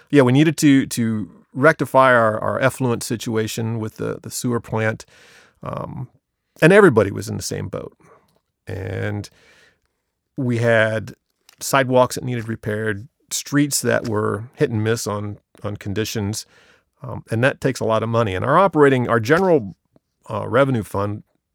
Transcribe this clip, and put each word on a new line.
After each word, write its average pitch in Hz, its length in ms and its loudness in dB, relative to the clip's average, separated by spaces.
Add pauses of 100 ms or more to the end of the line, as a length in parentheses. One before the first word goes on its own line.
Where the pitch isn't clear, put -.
(100)
yeah, 143 120 6
we 123 100 6
needed 151 260 4
to, 139 280 4
to 110 440 -4 (240)
rectify 131 580 4
our, 113 280 4
our 104 200 -2
effluent 123 420 -2
situation 113 760 -4
with 110 180 -8
the, 110 260 -6
the 110 80 -16
sewer 120 300 -4
plant. 110 440 -4 (580)
Um, - 460 -10 (540)
and 160 100 8
everybody 127 380 6
was 104 180 -6
in 104 80 -6
the 98 60 -8
same 101 260 -8
boat. - 280 -12 (720)
And 104 600 -8 (1080)
we 123 220 -2
had 110 560 2 (460)
sidewalks 127 560 0
that - 80 -10
needed 117 240 -6
repaired, 110 600 -6 (220)
streets 143 520 -2
that 117 260 0
were 107 360 -2 (100)
hit - 160 -2
and 107 120 -2
miss 113 240 -2
on, 104 320 -8 (240)
on 104 140 -8
conditions, 104 680 -4 (560)
um, 117 280 -14
and 113 140 -2
that - 160 -2
takes 131 200 -2
a 113 40 -4
lot 110 180 0
of 110 60 -4
money. 113 260 0
And 92 100 -4
our 139 140 2
operating, 139 500 4
our 117 120 2
general, 147 560 2 (540)
uh, 104 180 -8
revenue 123 340 2
fund 101 400 -6 (320)